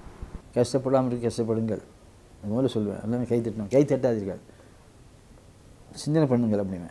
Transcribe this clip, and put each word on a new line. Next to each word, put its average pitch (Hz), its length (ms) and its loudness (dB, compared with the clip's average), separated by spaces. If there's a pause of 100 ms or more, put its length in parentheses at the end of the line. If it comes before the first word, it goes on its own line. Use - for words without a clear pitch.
(540)
கஷ்டப்படாம 127 520 2
இருக்க 120 220 -2
கஷ்டப்படுங்கள். 110 540 0 (600)
அது 104 80 -6
முதல்ல 120 260 0
சொல்லுவேன். 98 260 -2
எல்லாமே 120 200 -2
கை 120 180 0
தட்டணும். 107 280 -4
கை 135 160 6
தட்டாதீர்கள். 117 540 -2 (1500)
சிந்தனை 151 360 2
பண்ணுங்கள் 120 320 2
அப்படிமே. 92 320 -6